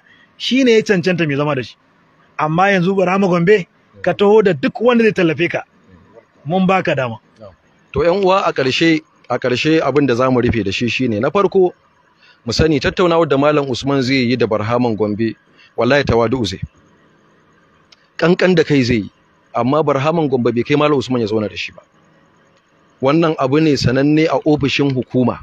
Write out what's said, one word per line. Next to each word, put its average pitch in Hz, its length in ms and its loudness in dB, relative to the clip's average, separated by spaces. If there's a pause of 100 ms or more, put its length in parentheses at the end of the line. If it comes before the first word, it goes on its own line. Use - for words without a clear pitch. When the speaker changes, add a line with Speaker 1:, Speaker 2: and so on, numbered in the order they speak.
(360)
Speaker 1:
shi 254 260 0
ne 233 160 4
ya 220 40 4
cancanta 180 440 0
mai 143 80 -2
zama 147 220 -2
da 131 60 -4
shi. - 120 -16 (640)
Amma 160 320 0
yanzu 190 240 0
Barhama 190 340 0
Gombe, 175 380 2 (300)
Speaker 2:
Mm. - 60 -20
Speaker 1:
ka 180 100 -2
taho 202 320 4
da 196 80 2
duk 165 280 -4
wanda 233 240 2
zai 214 120 2
tallafe 165 340 0
ka. - 140 -6
Speaker 2:
Mm. - 560 -20 (240)
Speaker 1:
Mun 185 220 0
baka 180 280 0
dama. 123 220 -4 (760)
Speaker 2:
To, 139 100 0
yan 170 180 2
uwa, 190 240 2
a 165 60 0
ƙarshe, 156 480 0 (300)
a 123 80 -2
ƙarshe 131 420 0
abin 143 260 0
da 123 80 0
za 127 160 0
mu 123 120 2
rufe 117 200 0
da 95 80 -4
shi 120 180 -4
shi 127 200 -2
ne, 107 100 -2
na 143 120 -2
farko, 185 420 0 (720)
mu 117 80 -6
sani 156 260 2
tattaunawar 170 480 0
da 139 120 0
Malam 143 320 0
Usman 135 320 -2
zai 127 260 0
yi 127 80 0
da 120 100 0
Barhaman 110 520 -2
Gombe, 107 360 -2 (420)
wallahi 127 280 2
tawadu'u 117 420 0
zai. 92 140 -10 (1600)
Ƙanƙan 180 360 2
da 160 100 2
kai 139 180 2
zai 120 140 0
yi, 95 140 -6 (440)
amma 127 300 0
Barhaman 147 440 0
Gombe 123 260 0
bai 117 80 -2
kai 143 140 0
Malam 147 220 2
Usman 127 220 -4
ya 113 60 -2
zauna 107 220 -4
da 98 80 -14
shi - 160 -10
ba. - 100 -20 (1200)
Wannan 156 360 2
abu 135 220 0
ne 156 160 2
sananne 143 500 2
a 143 200 -2
ofishin 143 460 0
hukuma. 120 500 -2